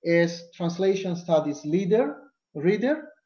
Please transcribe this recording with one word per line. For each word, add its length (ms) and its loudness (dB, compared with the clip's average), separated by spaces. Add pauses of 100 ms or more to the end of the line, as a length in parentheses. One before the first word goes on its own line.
Es 480 0
Translation 640 -2
Studies 480 -2
Leader, 500 0 (400)
Reader. 480 0 (240)